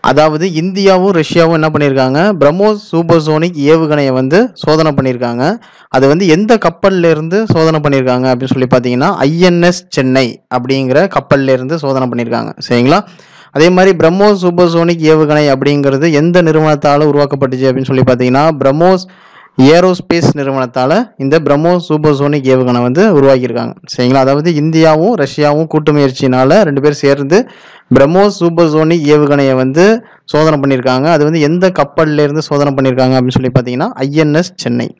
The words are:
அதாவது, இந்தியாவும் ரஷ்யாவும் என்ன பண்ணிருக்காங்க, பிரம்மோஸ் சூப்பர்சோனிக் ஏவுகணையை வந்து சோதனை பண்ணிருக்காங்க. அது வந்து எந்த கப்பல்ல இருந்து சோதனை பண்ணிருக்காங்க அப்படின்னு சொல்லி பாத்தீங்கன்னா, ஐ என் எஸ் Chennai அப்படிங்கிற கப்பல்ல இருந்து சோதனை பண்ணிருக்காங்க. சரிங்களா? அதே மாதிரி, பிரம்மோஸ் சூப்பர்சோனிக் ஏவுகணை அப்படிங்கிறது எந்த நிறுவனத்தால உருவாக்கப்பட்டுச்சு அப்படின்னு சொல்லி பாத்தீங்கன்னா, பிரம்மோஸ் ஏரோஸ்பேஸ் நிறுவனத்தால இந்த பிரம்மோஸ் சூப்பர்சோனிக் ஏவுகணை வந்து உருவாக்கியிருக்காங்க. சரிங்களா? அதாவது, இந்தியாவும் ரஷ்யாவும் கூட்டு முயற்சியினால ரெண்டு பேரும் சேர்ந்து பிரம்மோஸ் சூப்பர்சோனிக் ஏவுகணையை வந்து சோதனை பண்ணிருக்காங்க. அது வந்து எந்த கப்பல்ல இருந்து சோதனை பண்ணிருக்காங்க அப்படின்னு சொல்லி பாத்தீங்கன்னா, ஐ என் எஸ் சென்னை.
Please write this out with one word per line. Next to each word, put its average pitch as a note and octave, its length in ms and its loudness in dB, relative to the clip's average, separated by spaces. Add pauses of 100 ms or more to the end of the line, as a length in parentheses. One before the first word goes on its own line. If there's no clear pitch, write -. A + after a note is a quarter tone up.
அதாவது, D3+ 440 0
இந்தியாவும் F#3 680 0
ரஷ்யாவும் E3 340 0
என்ன D#3 160 0
பண்ணிருக்காங்க, D3 680 0
பிரம்மோஸ் G3 520 0
சூப்பர்சோனிக் E3 680 -2 (140)
ஏவுகணையை D3 400 0
வந்து D3 420 0
சோதனை D#3 380 0
பண்ணிருக்காங்க. B2+ 520 -4 (440)
அது C3 200 2
வந்து F3 180 2
எந்த G#3 320 2
கப்பல்ல F3 520 0
இருந்து E3 360 -2
சோதனை D#3+ 340 0
பண்ணிருக்காங்க C3 480 0
அப்படின்னு B2+ 260 -2
சொல்லி B2+ 200 -2
பாத்தீங்கன்னா, B2 400 0
ஐ D#3+ 260 -2
என் F3 220 2
எஸ் F3+ 260 -2
Chennai C3 540 -2 (120)
அப்படிங்கிற C3+ 540 -2
கப்பல்ல C#3 400 -2
இருந்து C3 300 -2
சோதனை C3 300 -2
பண்ணிருக்காங்க. A#2 440 -6 (160)
சரிங்களா? C3 320 2 (500)
அதே D#3+ 200 2
மாதிரி, F#3 260 2
பிரம்மோஸ் F#3 460 2
சூப்பர்சோனிக் E3+ 720 0
ஏவுகணை D3+ 360 2
அப்படிங்கிறது C#3 640 0
எந்த E3+ 300 2
நிறுவனத்தால D3+ 680 2
உருவாக்கப்பட்டுச்சு C3+ 560 -2
அப்படின்னு C3 240 -2
சொல்லி C3 100 0
பாத்தீங்கன்னா, B2+ 560 2
பிரம்மோஸ் E3+ 480 0 (560)
ஏரோஸ்பேஸ் E3+ 720 2
நிறுவனத்தால C3+ 680 -2 (160)
இந்த C#3 200 0
பிரம்மோஸ் D#3+ 500 0
சூப்பர்சோனிக் D3 680 0
ஏவுகணை B2 280 0
வந்து E3 320 2
உருவாக்கியிருக்காங்க. B2 600 0 (220)
சரிங்களா? B2+ 280 2
அதாவது, D3 260 0
இந்தியாவும் D#3+ 640 0
ரஷ்யாவும் D3 520 -2
கூட்டு D#3 260 -2
முயற்சியினால C3+ 680 2
ரெண்டு C#3+ 180 -2
பேரும் D3 160 0
சேர்ந்து C#3+ 420 0 (560)
பிரம்மோஸ் F#3 460 2
சூப்பர்சோனிக் E3 720 0
ஏவுகணையை C#3+ 400 2
வந்து C3 300 0 (400)
சோதனை D#3 340 0
பண்ணிருக்காங்க. C3 460 -2
அது D#3 200 2
வந்து D#3+ 160 -2
எந்த F3 300 0
கப்பல்ல D#3+ 480 -2
இருந்து D3 240 -2
சோதனை C#3+ 320 -2
பண்ணிருக்காங்க C3 420 0
அப்படின்னு B2+ 220 0
சொல்லி B2+ 200 -4
பாத்தீங்கன்னா, B2 360 -4
ஐ C#3 180 -6
என் D3+ 220 0
எஸ் F3+ 220 -2
சென்னை. A#2+ 320 -6 (120)